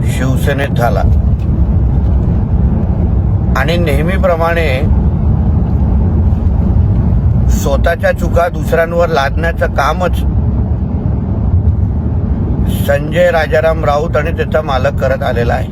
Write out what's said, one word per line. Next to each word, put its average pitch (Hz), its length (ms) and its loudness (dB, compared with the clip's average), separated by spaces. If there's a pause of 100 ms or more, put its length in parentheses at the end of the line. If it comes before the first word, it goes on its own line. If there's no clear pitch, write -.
(160)
शिवसेनेत 135 600 0
झाला 120 220 2 (2500)
आणि 147 200 0
नेहमीप्रमाणे 165 1040 0 (2750)
स्वतःच्या 170 600 0
चुका 170 360 0
दुसऱ्यांवर 165 600 0
लादण्याचं 160 600 -2
कामच 160 480 -2 (2750)
संजय 151 440 2
राजाराम 160 540 0
राऊत 151 320 0
आणि 151 140 -2
त्याचा 156 300 -2
मालक 139 400 -2
करत 135 220 -2
आलेला 120 300 -2
आहे. - 180 -4